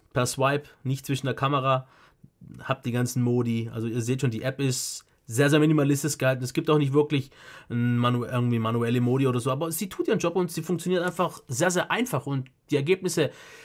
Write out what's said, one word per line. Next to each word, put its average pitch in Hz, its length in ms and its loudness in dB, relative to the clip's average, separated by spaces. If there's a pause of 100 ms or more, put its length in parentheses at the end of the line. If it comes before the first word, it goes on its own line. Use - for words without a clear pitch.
(120)
per 123 140 0
Swipe, 139 420 0 (140)
nicht 135 240 -4
zwischen 139 200 -2
der 123 80 -2
Kamera. 135 520 0 (760)
Habt - 240 -6
die 120 60 -2
ganzen 123 300 0
Modi, 117 500 0
also 113 140 -6
ihr 113 160 -2
seht 127 180 -2
schon, 127 100 0
die 113 120 -6
App 135 180 -4
ist - 440 -4 (220)
sehr, 127 220 2
sehr 151 120 6
minimalistisch 147 580 2
gehalten. 131 260 0
Es 123 80 -6
gibt 165 160 -2
auch 156 100 6
nicht 139 140 2
wirklich 147 380 2 (400)
ein 120 260 2
Manu-, 120 300 2
irgendwie 123 320 0
manuelle 117 420 2
Modi 127 260 2
oder 123 140 2
so, 131 100 0
aber 160 220 -2
sie 190 160 -6
tut - 200 -4
ihren 208 100 2
Job 170 180 -2
und 180 140 0
sie 160 120 -6
funktioniert 175 400 -2
einfach 175 460 -4
sehr, 147 220 0
sehr 175 200 0
einfach 185 360 -2
und 135 240 -4 (200)
die 147 60 4
Ergebnisse, 170 540 0 (340)